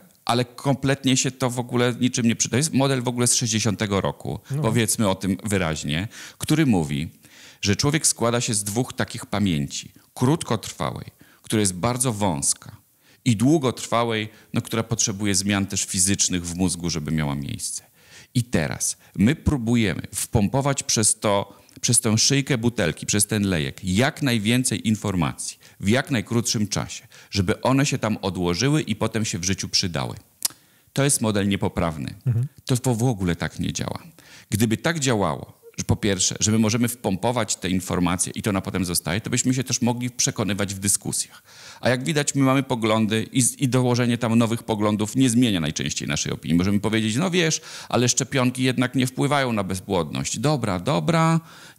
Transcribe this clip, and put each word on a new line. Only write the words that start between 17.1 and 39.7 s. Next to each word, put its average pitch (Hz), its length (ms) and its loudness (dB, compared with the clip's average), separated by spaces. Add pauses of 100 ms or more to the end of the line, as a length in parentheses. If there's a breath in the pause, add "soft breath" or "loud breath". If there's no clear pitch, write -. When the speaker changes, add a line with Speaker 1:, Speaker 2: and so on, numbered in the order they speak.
Speaker 1:
miała 73 240 0
miejsce. - 480 -8 (500 loud breath)
I 120 100 2
teraz - 540 -2 (180 soft breath)
my 120 200 4
próbujemy 117 640 0 (140)
wpompować 131 680 0
przez - 360 0
to, 101 400 0 (220 loud breath)
przez 120 200 2
tę 110 160 2
szyjkę 139 400 2
butelki, 110 480 0
przez - 220 0
ten 104 160 0
lejek 80 400 -2
jak 107 380 0
najwięcej 117 680 0
informacji 95 720 -2 (200 loud breath)
w 95 100 0
jak 131 220 2
najkrótszym 110 560 0
czasie, - 400 -8 (240 loud breath)
żeby 101 300 0
one 135 240 4
się 135 120 -2
tam 110 240 -2
odłożyły 92 600 0
i - 140 -4
potem 110 300 -2
się 92 140 -4
w 85 40 -6
życiu 92 260 -2
przydały. 69 460 -2 (800 loud breath)
To 139 100 2
jest 139 180 2
model 101 260 2
niepoprawny. 87 640 -2 (140)
Speaker 2:
Mhm. 120 200 0 (180)
Speaker 1:
To 131 100 0
w, 120 220 0
w 113 60 0
ogóle 95 320 2
tak - 240 -6
nie - 140 -2
działa. - 260 -6 (500 loud breath)
Gdyby 110 280 2
tak 165 220 -2
działało, 101 640 0 (140)
że - 60 -8
po - 120 2
pierwsze, 98 440 0
że 110 120 0
my 113 80 4
możemy 117 280 2
wpompować 110 680 -2
te 92 140 -6
informacje 90 640 0
i 101 60 -6
to 107 100 -2
na 98 100 0
potem 92 240 -4
zostaje, 87 360 -2
to - 80 -12
byśmy 127 240 0
się 127 100 -2
też - 180 -4